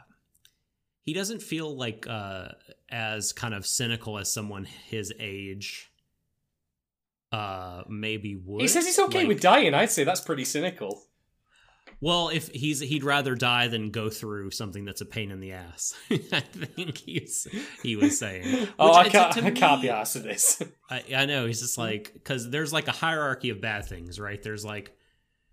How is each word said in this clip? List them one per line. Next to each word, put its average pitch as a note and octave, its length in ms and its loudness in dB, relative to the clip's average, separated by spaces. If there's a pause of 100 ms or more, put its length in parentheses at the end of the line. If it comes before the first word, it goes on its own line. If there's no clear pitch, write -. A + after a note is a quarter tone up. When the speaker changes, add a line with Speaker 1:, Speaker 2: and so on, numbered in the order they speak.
(1040)
Speaker 1:
he D#3 100 -6
doesn't G3 300 -6
feel D#3 340 -6
like, A#2 320 -6
uh, G2 400 -8 (400)
as A2 440 -4
kind A2+ 220 -6
of G2 120 -8
cynical A#2 520 -4
as G2 140 -4
someone G#2 320 -8
his G#2+ 540 -8
age, G2 720 -10 (1400)
uh, F#2+ 560 -8
maybe G#2+ 480 -6
would. F#2+ 260 -6
Speaker 2:
He B3+ 60 2
says E4+ 180 2
he's F4+ 120 0
okay F#4+ 220 4
Speaker 1:
Like, D#4 80 4
Speaker 2:
with G#3 120 4
dying. F#3+ 340 8
I'd G#3 160 4
say D3 140 2
that's F3+ 160 2
pretty C#3+ 240 -4
cynical. D3+ 580 -4 (1000)
Speaker 1:
Well, E3+ 280 0
if D#3+ 200 -2
he's, C#3+ 320 -4
he'd D3 240 -2
rather C#3 300 2
die A#2+ 340 2
than A2 220 -4
go A2 200 -4
through G#2 400 -8
something G2+ 340 -8
that's G2 160 -10
a G2 60 -10
pain G#2 240 -6
in F#2+ 100 -10
the F#2+ 120 -12
ass. F2 500 -10
<laughs> - 80 -4
I F#3 300 -2
think - 580 -10
he's, - 480 -8 (360)
he A#2 140 -2
was C#4+ 220 2
saying. G3 540 -2
Speaker 2:
<laughs> - 60 -6
Oh, D#3 100 10
Speaker 1:
Which, E3+ 80 12
Speaker 2:
I F3+ 80 12
Speaker 1:
to, G#3 60 2
Speaker 2:
can't, F3 240 8
Speaker 1:
to - 120 0
Speaker 2:
I G3 60 4
can't D3 300 6
Speaker 1:
me, B2+ 60 2
Speaker 2:
be A#2+ 60 0
arsed A2 220 -2
with A2+ 80 -8
this. - 380 2 (140)
<laughs> - 140 -18
Speaker 1:
I, B2+ 120 -4 (140)
I C#3 100 2
know, C#3 200 0
he's A2+ 140 -2
just B2 180 -4
like, A2 460 -4
'cause A#2+ 260 -4
there's, D3 220 -2
like, D#3 160 0
a A#2+ 40 2
hierarchy D3 580 -2
of G2+ 100 -6
bad G#2 260 -4
things, F2 340 -12
right? G2+ 220 -10
There's, G#2+ 220 -8
like, G#2 300 -12 (580)